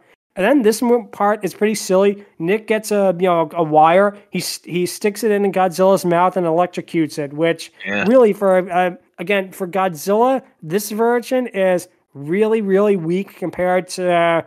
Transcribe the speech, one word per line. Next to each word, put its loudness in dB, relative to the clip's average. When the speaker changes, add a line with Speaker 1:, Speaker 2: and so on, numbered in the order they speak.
Speaker 1:
And 0
then 4
this 2
mo-, 0
part -2
is -4
pretty -2
silly. 0
Nick -4
gets -2
a, 2
you 0
know, 0
a 0
wire. 4
He -6
s-, -8
he -4
sticks -4
it 2
in 0
Godzilla's 2
mouth 2
and 0
electrocutes -2
it, -6
which -2
Speaker 2:
Yeah. -4
Speaker 1:
really 4
for, 0
uh, 0
again, -4
for -10
Godzilla, -2
this -6
version -2
is 0
really, 0
really 2
weak -4
compared -2
to, -6
uh, 2